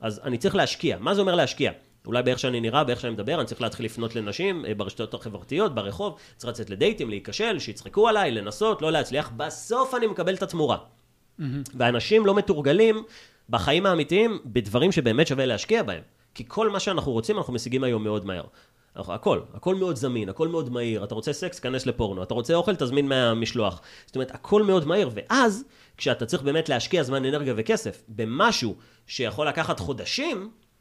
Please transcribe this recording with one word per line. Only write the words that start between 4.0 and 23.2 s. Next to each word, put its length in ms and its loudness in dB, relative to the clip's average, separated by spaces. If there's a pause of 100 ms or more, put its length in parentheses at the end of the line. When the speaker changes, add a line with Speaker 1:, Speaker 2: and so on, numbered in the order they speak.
Speaker 1:
לנשים, 500 -4
אה, 80 -4
ברשתות 400 -6
החברתיות, 600 -4
ברחוב, 420 -6 (200)
צריך 160 -8
לצאת 180 -10
לדייטים, 400 0
להיכשל, 480 -4
שיצחקו 500 0
עליי, 220 2
לנסות, 520 -2
לא 100 0
להצליח. 440 0
בסוף 580 -2
אני 120 0
מקבל 280 0
את 80 -4
התמורה. 340 2 (600)
Speaker 2:
מהמם. 240 -4 (120)
Speaker 1:
ואנשים 520 4
לא 80 6
מתורגלים 680 4 (480)
בחיים 360 2
האמיתיים 580 4
בדברים 480 2
שבאמת 340 4
שווה 200 0
להשקיע 360 0
בהם. 200 -6 (320)
כי 140 -14
כל 220 0
מה 100 -2
שאנחנו 320 0
רוצים, 260 0
אנחנו 140 -4
משיגים 320 -2
היום 200 0
מאוד 220 -2
מהר. 180 -6 (520)
אנחנו, 180 -8
הכל, 260 2 (140)
הכל 200 -2
מאוד 220 0
זמין, 320 -2
הכל 200 -2
מאוד 240 -4
מהיר. 320 -2
אתה 100 -8
רוצה 180 -4
סקס, 280 -6
כנס 260 -4
לפורנו. 360 -2
אתה 120 -6
רוצה 200 0
אוכל, 220 2
תזמין 320 2
מהמשלוח. 720 0 (260)